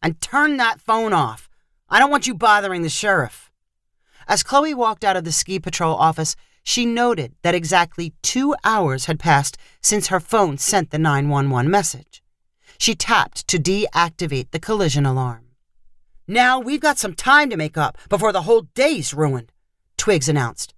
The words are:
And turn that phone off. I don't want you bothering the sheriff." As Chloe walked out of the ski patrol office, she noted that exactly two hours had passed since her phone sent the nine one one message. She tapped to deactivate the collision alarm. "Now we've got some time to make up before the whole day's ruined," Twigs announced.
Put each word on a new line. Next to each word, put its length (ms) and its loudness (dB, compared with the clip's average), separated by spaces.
And 180 -4
turn 380 0
that 220 0
phone 320 0
off. 360 -2
I 100 4
don't 120 6
want 160 0
you 80 -4
bothering 480 2
the 60 -2
sheriff." 640 -2
As 160 0
Chloe 320 2
walked 300 -2
out 120 2
of 80 -4
the 80 -6
ski 260 -4
patrol 380 -4
office, 400 0
she 220 -2
noted 580 0
that 120 2
exactly 580 -4
two 400 -2
hours 440 0
had 120 -4
passed 380 2
since 280 0
her 120 0
phone 380 0
sent 320 -2
the 80 -6
nine 300 2
one 200 2
one 220 0
message. 520 -2
She 180 0
tapped 540 -2
to 100 0
deactivate 920 -2
the 80 -4
collision 460 0
alarm. 400 -4
"Now 320 2
we've 200 -4
got 180 0
some 160 -6
time 360 2
to 60 -6
make 220 -6
up 200 -2
before 240 2
the 100 -2
whole 320 2
day's 400 0
ruined," 360 -2
Twigs 320 0
announced. 480 -2